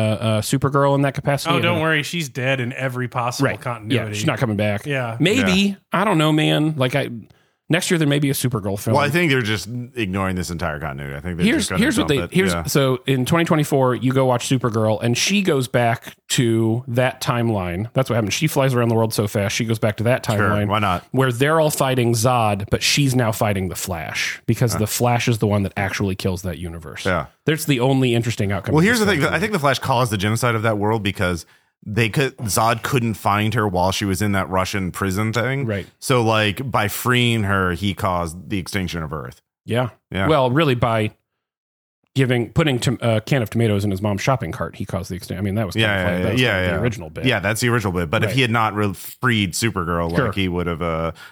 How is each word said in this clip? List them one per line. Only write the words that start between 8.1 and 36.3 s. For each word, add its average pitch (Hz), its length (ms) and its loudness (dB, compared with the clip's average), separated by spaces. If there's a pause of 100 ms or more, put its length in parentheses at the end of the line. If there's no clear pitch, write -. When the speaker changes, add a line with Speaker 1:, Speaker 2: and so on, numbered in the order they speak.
Speaker 1:
be 147 100 2
a 131 60 0
Supergirl 101 440 -2
film. 117 160 0
Speaker 3:
Well, 143 100 4
I 143 40 2
think 170 220 2
they're 135 100 2
just 104 280 -2 (280)
ignoring 95 400 -2
this 87 140 -4
entire 80 280 -4
continuity. 71 380 -8
I 73 40 -10
think 87 180 -8
they're 87 80 2
Speaker 1:
Here's, 240 160 2
Speaker 3:
just - 80 -4
gonna - 100 0
Speaker 1:
here's 240 180 0
what - 100 -2
Speaker 3:
dump 143 120 0
Speaker 1:
they, - 40 -4
Speaker 3:
it. 87 100 -6
Speaker 1:
here's, 185 180 2
Speaker 3:
Yeah. 85 120 -2
Speaker 1:
so 131 420 0
in 131 180 0
twenty 165 220 0
twenty-four, 139 480 2
you 120 180 0
go 131 140 2
watch 123 240 0
Supergirl, 110 520 0
and 120 140 2
she 202 240 0
goes 147 260 0
back 117 480 0 (140)
to 113 600 2
that 123 340 0
timeline. 110 720 -2
That's 131 160 0
what - 60 0
happens. 110 180 0
She 156 140 0
flies 135 260 2
around 120 160 2
the 117 40 2
world 113 200 2
so 107 120 2
fast, 104 300 -2
she 123 80 -2
goes 113 140 -2
back 107 180 0
to 107 80 -2
that 123 220 0
Speaker 3:
Sure, 113 100 0
Speaker 1:
timeline 104 320 2
Speaker 3:
why 104 100 2
not? 95 340 0
Speaker 1:
where 131 200 2
they're 143 260 2
all 151 120 4
fighting 127 420 2
Zod, 113 580 2
but 113 120 0
she's 139 340 2
now 113 160 2
fighting 98 380 0
the 80 60 -8
Flash - 680 -6
because 117 280 2
Speaker 3:
Huh. 85 60 0
Speaker 1:
the 107 60 0
Flash 120 400 0
is 117 120 2
the 113 80 2
one 101 160 2
that 95 120 -4
actually 98 420 -2
kills 92 260 -4
that 87 160 -6
universe. 82 480 -10
Speaker 3:
Yeah. 87 200 0 (200)
Speaker 1:
That's 160 180 0
the 135 160 2
only 131 340 4
interesting 113 380 0
outcome 98 220 -2
Speaker 3:
Well, 151 60 6
Speaker 1:
of 170 40 6
Speaker 3:
here's 233 140 4
Speaker 1:
this 214 80 2
Speaker 3:
the 202 60 4
thing. 165 100 2
Speaker 1:
film. 156 120 0
Speaker 3:
I 160 60 0
think 214 120 -2
the 196 60 0
Flash 139 200 2
caused 120 340 0
the 110 60 0
genocide 113 360 0
of 110 80 -2
that 113 140 0
world 104 260 0
because 90 440 -2 (400)
they 110 220 0
could, 131 300 0
Zod 113 440 0
couldn't 117 300 0
find 104 400 0
her 107 160 0
while 90 240 0
she - 140 -2
was 95 160 0
in 104 100 0
that 95 160 0
Russian 92 420 -2
prison 101 440 -2
thing. 127 320 -2
Speaker 1:
Right. 101 200 -4 (120)
Speaker 3:
So, 127 240 2
like, 110 480 2